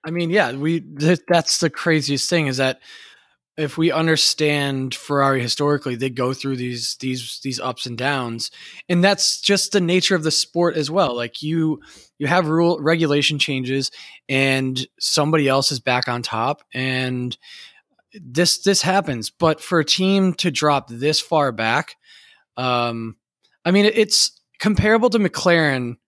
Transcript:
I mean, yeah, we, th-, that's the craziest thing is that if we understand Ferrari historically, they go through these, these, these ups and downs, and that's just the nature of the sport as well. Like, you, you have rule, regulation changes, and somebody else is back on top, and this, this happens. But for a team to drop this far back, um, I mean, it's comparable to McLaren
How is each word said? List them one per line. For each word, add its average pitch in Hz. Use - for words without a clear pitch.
I 160
mean, 170
yeah, 165
we, 156
th-, 156
that's -
the 165
craziest 143
thing 165
is 131
that 131
if 151
we 160
understand 147
Ferrari 139
historically, 135
they 131
go 127
through 135
these, 123
these, 127
these 135
ups 120
and 120
downs, 123
and 175
that's -
just -
the 202
nature 180
of 160
the 156
sport -
as 147
well. 156
Like, 120
you, 156
you 147
have 175
rule, 165
regulation 147
changes, 135
and 131
somebody 151
else 135
is 131
back 123
on 120
top, 117
and 127
this, 165
this 196
happens. 143
But 156
for 175
a 147
team 190
to 180
drop 143
this 135
far 143
back, 113
um, 120
I 170
mean, 202
it's -
comparable 214
to 220
McLaren 151